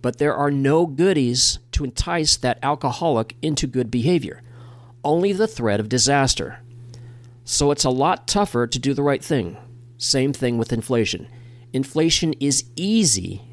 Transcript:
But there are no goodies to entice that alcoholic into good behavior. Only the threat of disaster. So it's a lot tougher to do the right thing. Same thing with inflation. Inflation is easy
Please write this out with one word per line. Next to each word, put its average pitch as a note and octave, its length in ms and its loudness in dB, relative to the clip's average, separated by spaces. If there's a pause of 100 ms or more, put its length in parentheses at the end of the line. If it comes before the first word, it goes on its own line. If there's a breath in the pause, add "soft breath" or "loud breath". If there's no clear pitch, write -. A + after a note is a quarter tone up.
But B2 180 -4
there D3 160 0
are C#3+ 160 0
no C#3+ 360 2
goodies C#3 720 2 (140)
to D3+ 120 0
entice E3 520 0
that B2 260 0
alcoholic C3+ 800 0
into D3+ 240 -2
good B2 240 -2
behavior. B2+ 520 0 (640 loud breath)
Only F3 280 2
the G#3+ 160 2
threat G#2+ 320 0
of A2 80 -2
disaster. C3 720 0 (840 loud breath)
So - 260 2
it's C#3+ 140 0
a C3+ 60 2
lot C#3 380 0
tougher B2 380 2
to A#2 120 -4
do C3+ 160 0
the C#3+ 80 -2
right C#3+ 220 2
thing. G#2 320 -2 (400)
Same C3+ 360 -2
thing A#2+ 260 -2
with A2+ 140 -2
inflation. A2+ 560 -2 (440 loud breath)
Inflation D#3 680 0
is C#3 240 0 (120)
easy C3+ 680 0 (100)